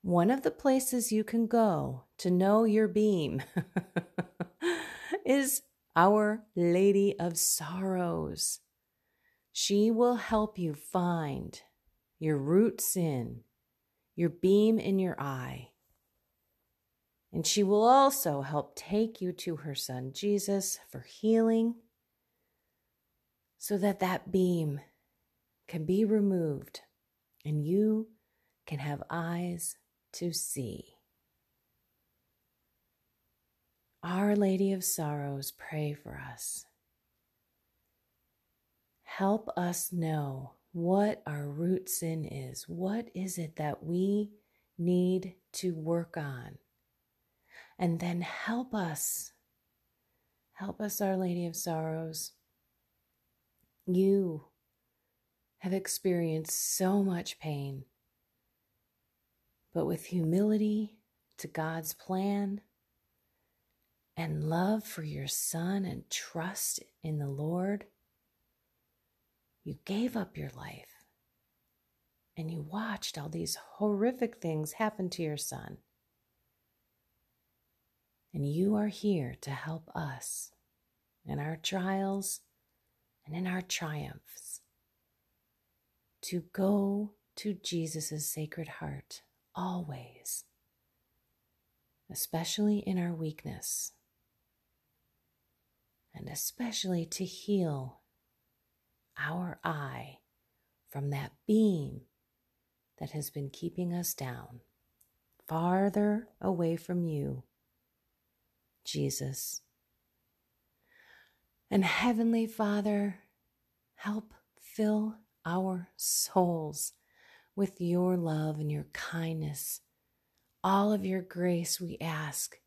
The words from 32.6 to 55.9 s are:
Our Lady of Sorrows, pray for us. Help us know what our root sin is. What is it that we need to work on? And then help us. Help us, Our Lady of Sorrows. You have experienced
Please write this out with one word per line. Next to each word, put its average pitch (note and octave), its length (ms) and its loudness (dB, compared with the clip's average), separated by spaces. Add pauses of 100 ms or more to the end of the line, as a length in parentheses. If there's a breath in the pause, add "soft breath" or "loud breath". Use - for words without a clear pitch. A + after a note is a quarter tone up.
Our G3 340 2
Lady G3 360 4
of F#3 120 -2
Sorrows, C#3+ 680 -4
pray D3+ 420 -4
for C#3 300 -12 (100)
us. - 340 -10 (2250)
Help G3+ 540 0
us F3 360 -2
know D3 600 -2 (200)
what F#3+ 540 2
our D3 220 -6
root E3+ 400 0
sin D#3+ 360 -4
is. C3 440 -10
What F#3+ 460 -4
is F#3 240 -6
it D#3+ 180 -8
that D3+ 260 -4
we G3 480 2 (480 soft breath)
need F3+ 560 2 (200)
to F3+ 200 -2
work E3 420 -2
on? C3+ 420 -8 (1200 loud breath)
And E3+ 200 2
then F3 220 -2
help A#3 520 -4
us. F3 600 -4 (1200)
Help G3 280 -8
us, G#3 200 -4
Our F#3+ 160 2
Lady F3 300 0
of E3 100 -6
Sorrows. D#3+ 760 -4 (1500)
You F#3 580 4 (1120)
have F#3 140 -2
experienced E3+ 1040 0